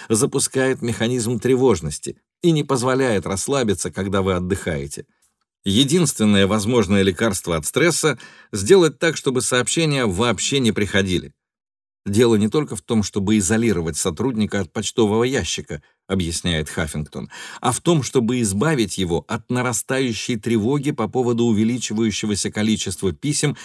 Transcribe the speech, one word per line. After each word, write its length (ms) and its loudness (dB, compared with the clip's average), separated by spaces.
запускает 720 0
механизм 560 -2
тревожности 800 0
и 80 4
не 140 2
позволяет 640 0
расслабиться, 680 -2
когда 300 -2
вы 120 2
отдыхаете. 720 -4
Единственное 840 2
возможное 560 2
лекарство 540 0
от 100 -6
стресса — 520 0
сделать 480 4
так, 160 0
чтобы 260 -2
сообщения 640 0
вообще 540 0
не 100 4
приходили. 640 0
«Дело 320 4
не 120 2
только 280 -2
в 60 -10
том, 200 0
чтобы 340 0
изолировать 600 0
сотрудника 640 -2
от 120 -6
почтового 520 2
ящика», 580 -4
объясняет 600 -2
Хаффингтон, 640 -8
«а 120 0
в 80 -4
том, 240 2
чтобы 380 0
избавить 540 0
его 300 -2
от 240 -8
нарастающей 840 -2
тревоги 560 0
по 160 -4
поводу 380 0
увеличивающегося 1080 0
количества 580 -2
писем, 540 -2